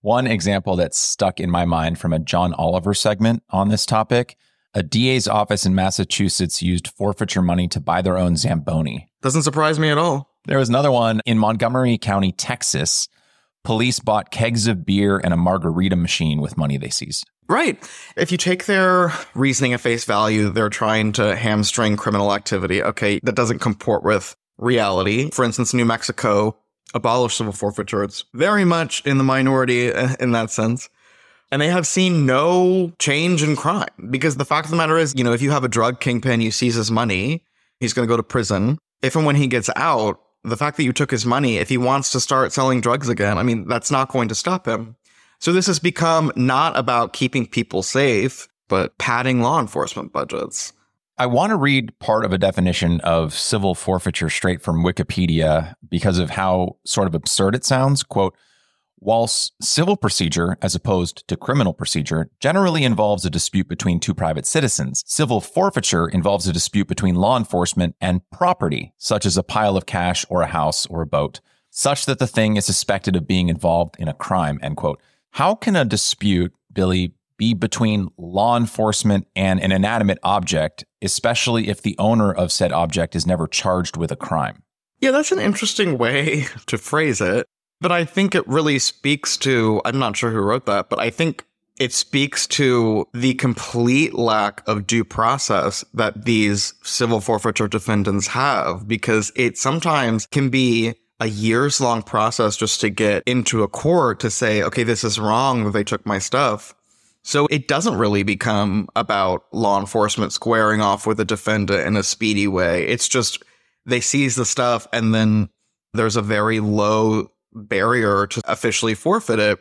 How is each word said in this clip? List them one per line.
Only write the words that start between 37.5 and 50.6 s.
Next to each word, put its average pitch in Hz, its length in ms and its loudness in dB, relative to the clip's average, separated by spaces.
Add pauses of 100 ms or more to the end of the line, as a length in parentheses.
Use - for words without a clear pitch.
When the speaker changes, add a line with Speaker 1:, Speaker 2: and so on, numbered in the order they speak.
Speaker 2:
he's 123 120 -2
gonna 120 140 0
go 117 100 2
to 113 60 0
prison. 110 560 0 (240)
If 131 140 -2
and 156 100 2
when 143 100 4
he 143 120 2
gets 120 260 -2
out, 117 460 0 (240)
the 117 120 -2
fact 147 200 -4
that 156 80 0
you 127 80 0
took 143 180 -2
his 110 160 -2
money, 123 300 2
if 87 120 -2
he 131 80 0
wants 127 360 0
to 131 80 0
start 131 320 0
selling 131 280 2
drugs 123 280 0
again, 101 300 0
I 90 40 0
mean, 113 240 -2
that's - 240 -4
not 135 220 0
going 120 160 0
to 90 80 -4
stop 185 320 -4
him. 113 260 -6 (460)
So 170 120 0
this 180 140 2
has 170 140 0
become 165 560 2
not 131 420 2
about 120 340 0
keeping 127 340 -2
people - 360 -4
safe, 127 640 0 (220)
but 95 300 0
padding 123 420 0
law 131 180 2
enforcement - 540 -4
budgets. - 600 -8 (440)